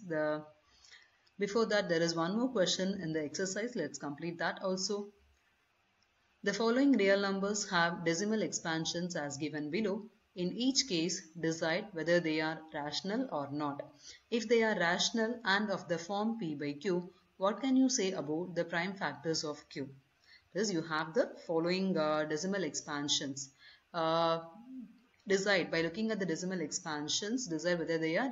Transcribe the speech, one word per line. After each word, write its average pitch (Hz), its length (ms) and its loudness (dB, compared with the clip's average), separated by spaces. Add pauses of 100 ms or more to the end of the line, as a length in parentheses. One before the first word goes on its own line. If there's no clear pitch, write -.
The, 151 380 -2 (960)
before 202 280 2
that 196 220 2
there 165 120 4
is 170 140 2
one 170 240 0
more 254 100 2
question 190 540 0
in 160 100 -2
the 156 100 0
exercise. 190 520 -4
Let's 151 240 -4
complete 160 400 -6
that 185 240 -2
also. 202 460 -2 (1400)
The 196 80 2
following 240 400 6
real 196 280 6
numbers 196 500 0
have 175 340 2
decimal 202 380 2
expansions 170 760 -2
as 143 200 -4
given 147 340 -4
below. 202 340 -2 (320)
In 180 160 -2
each 262 360 2
case, 170 340 0 (180)
decide 165 520 0
whether 170 280 4
they 156 200 0
are 156 200 0 (120)
rational 190 600 -2
or 143 180 -2
not. 143 320 -2 (480)
If 233 180 0
they 233 140 6
are 214 160 2
rational 185 680 2
and 202 260 2
of 175 180 -4
the 165 100 0
form 208 400 -2
P 156 160 -4
by 147 200 -4
Q, 175 360 -2 (260)
what 202 240 0
can 262 160 4
you 262 120 8
say 190 240 0
about 165 420 -4
the 170 100 0
prime 180 300 -2
factors 160 480 -2
of 147 280 -8
Q? 135 180 -8 (680)
That 170 60 -2
is, 208 120 0
you 160 100 0
have 160 320 -2
the - 180 2 (160)
following, 175 500 2
uh, 151 280 2
decimal 180 360 -2
expansions. 147 880 -2 (440)
Uh, 165 460 2 (840)
decide, 190 440 4
by 165 100 2
looking 202 300 0
at 214 80 0
the 190 80 -2
decimal 180 340 -2
expansions, 160 840 -4
decide 170 320 0
whether 165 180 0
they 160 220 2
are 254 140 0